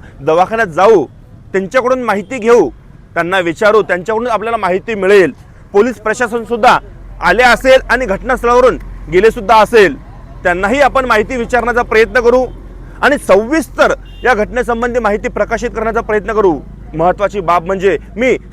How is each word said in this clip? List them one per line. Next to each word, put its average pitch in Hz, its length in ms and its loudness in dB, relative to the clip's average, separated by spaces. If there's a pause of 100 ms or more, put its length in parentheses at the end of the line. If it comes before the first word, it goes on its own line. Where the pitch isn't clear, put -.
(200)
दवाखान्यात 180 480 0
जाऊ, 180 360 2 (480)
त्यांच्याकडून 247 500 -2
माहिती 214 360 -6
घेऊ, 220 300 4 (460)
त्यांना 170 240 -2
विचारू, 202 440 2
त्यांच्याकडून 220 460 -4
आपल्याला 226 280 -4
माहिती 196 380 -4
मिळेल. 190 380 2 (400)
पोलीस 214 240 2
प्रशासन 226 480 -4
सुद्धा 214 340 2 (440)
आले 180 200 2
असेल 254 380 4 (100)
आणि 247 160 -2
घटनास्थळावरून 240 720 0 (340)
गेले 202 180 4
सुद्धा 220 260 0
असेल, 202 400 4 (460)
त्यांनाही 196 380 0
आपण 262 240 2
माहिती 233 320 0
विचारण्याचा 233 460 -2
प्रयत्न 226 380 0
करू. 240 260 2 (560)
आणि 262 160 2
सविस्तर 220 760 0 (300)
या 240 100 2
घटनेसंबंधी 233 640 -4
माहिती 214 300 -2
प्रकाशित 214 420 -4
करण्याचा 220 300 -4
प्रयत्न 214 320 -4
करू. 190 280 0 (340)
महत्त्वाची 185 460 -2
बाब 170 240 0
म्हणजे 185 340 0 (180)
मी 226 220 0 (140)